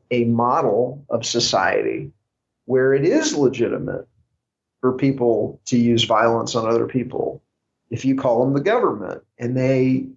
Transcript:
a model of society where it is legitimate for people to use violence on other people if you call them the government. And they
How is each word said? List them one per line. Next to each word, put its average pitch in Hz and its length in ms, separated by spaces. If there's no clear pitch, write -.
a 120 140
model 120 840
of 113 160
society 98 840
where 131 280
it 139 120
is 202 300
legitimate 107 720
for 127 120
people 120 720
to 123 120
use 117 280
violence 117 500
on 113 120
other 117 200
people - 540
if 120 160
you 135 100
call 127 280
them 135 100
the 143 80
government. 175 640
And 123 180
they 131 600